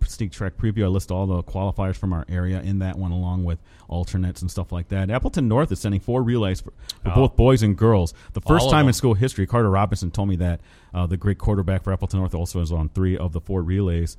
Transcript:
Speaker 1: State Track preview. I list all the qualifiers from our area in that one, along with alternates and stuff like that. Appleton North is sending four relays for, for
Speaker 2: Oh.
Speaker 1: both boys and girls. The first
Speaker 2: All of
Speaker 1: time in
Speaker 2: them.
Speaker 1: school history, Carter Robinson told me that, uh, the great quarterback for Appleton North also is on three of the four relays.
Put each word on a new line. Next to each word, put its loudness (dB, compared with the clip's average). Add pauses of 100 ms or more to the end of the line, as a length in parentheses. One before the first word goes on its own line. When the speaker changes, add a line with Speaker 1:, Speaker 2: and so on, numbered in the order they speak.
Speaker 1:
State -6
Track -8
preview. 0
I 2
list -2
all -2
the -2
qualifiers -4
from -2
our -4
area -2
in -2
that -4
one, -4
along -2
with -2 (300)
alternates -4
and -4
stuff -8
like -6
that. -2
Appleton 0
North 2
is -6
sending 0
four -2
relays 0
for, -16 (320)
for 0
Speaker 2:
Oh. 2
Speaker 1:
both 4
boys 6
and 4
girls. 4 (180)
The -6
first 4
Speaker 2:
All 4
of 6
Speaker 1:
time 6
in 6
Speaker 2:
them. 4
Speaker 1:
school 2
history, 0
Carter 2
Robinson 0
told -2
me 0
that, 0 (320)
uh, 0
the -2
great 0
quarterback 0
for -4
Appleton -2
North -2
also -4
is -2
on -2
three 0
of -4
the -6
four -4
relays. -2